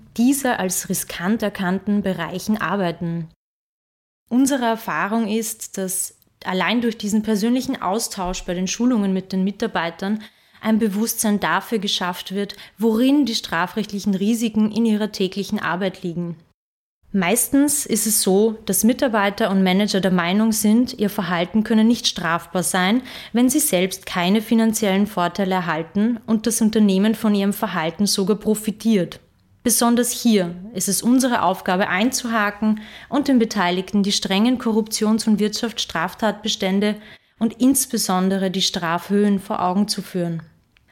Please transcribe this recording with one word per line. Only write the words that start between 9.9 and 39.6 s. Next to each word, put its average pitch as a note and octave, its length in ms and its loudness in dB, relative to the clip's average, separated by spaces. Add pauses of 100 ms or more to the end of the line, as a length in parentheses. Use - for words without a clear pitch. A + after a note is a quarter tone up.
ein A3 180 2
Bewusstsein G#3 640 0
dafür F#3+ 380 0
geschafft F#3 540 -6
wird, G3+ 220 -6 (220)
worin B3 480 4
die A3+ 100 -2
strafrechtlichen G3 800 -2
Risiken G#3+ 560 0
in A3 140 0
ihrer G#3+ 260 0
täglichen G3 480 -4
Arbeit F#3 420 -4
liegen. E3+ 360 -6 (800)
Meistens A#3+ 680 2
ist G#3+ 220 -2
es G#3+ 140 0
so, G#3+ 440 2
dass - 180 -2
Mitarbeiter A3 680 2
und F#3+ 140 2
Manager F#3+ 380 2
der F#3 100 2
Meinung F#3 400 2
sind, A3 480 2
ihr G3+ 100 0
Verhalten F#3 540 0
könne A3 220 4
nicht A#3 220 2
strafbar E3+ 540 -2
sein, F#3+ 420 2 (280)
wenn B3 160 4
sie C#4+ 140 2
selbst F#3 440 0
keine F#3+ 360 2
finanziellen G#3+ 640 2
Vorteile F#3 480 -2
erhalten F3+ 680 -2
und A3 200 0
das A3+ 140 0
Unternehmen G#3+ 560 4
von G#3+ 180 0
ihrem G3 200 2
Verhalten F3+ 520 -2
sogar G3 300 0
profitiert. G#3 840 0 (420)
Besonders A#3+ 480 2
hier F#3+ 420 2 (200)
ist F#3 160 -4
es F#3+ 120 -2
unsere B3 420 2
Aufgabe F#3 440 0
einzuhaken G#3+ 920 0 (260)
und C#4+ 220 0
den C4 100 6
Beteiligten F#3+ 640 0
die G3 80 0
strengen G#3 460 2
Korruptions- A3 680 0
und G#3+ 140 2
Wirtschaftsstraftatbestände G#3 1600 -2 (420)
und - 220 -2
insbesondere G3 880 2
die F#3 100 -2
Strafhöhen G3 800 0
vor - 240 -4